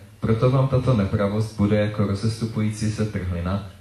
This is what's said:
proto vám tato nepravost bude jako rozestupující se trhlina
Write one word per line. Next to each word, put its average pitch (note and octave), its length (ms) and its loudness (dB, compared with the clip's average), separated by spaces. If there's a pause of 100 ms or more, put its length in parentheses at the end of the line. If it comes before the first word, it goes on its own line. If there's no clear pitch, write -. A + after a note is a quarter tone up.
(200)
proto A2+ 300 2
vám C3 180 4
tato B2+ 280 2
nepravost G#2 600 0
bude G2+ 200 4
jako G#2 300 0
rozestupující G#2+ 840 -2
se G#2+ 160 -2
trhlina F2+ 640 -4 (100)